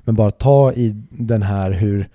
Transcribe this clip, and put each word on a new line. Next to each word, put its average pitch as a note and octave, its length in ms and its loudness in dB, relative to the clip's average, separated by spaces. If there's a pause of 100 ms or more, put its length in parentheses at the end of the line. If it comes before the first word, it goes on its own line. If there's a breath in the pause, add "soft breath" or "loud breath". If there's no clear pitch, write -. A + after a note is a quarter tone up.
Men A2+ 100 0
bara G#2+ 160 2
ta C#3 420 2
i A2 380 -4
den A2+ 320 -2
här G2 280 -2
hur G2 440 -2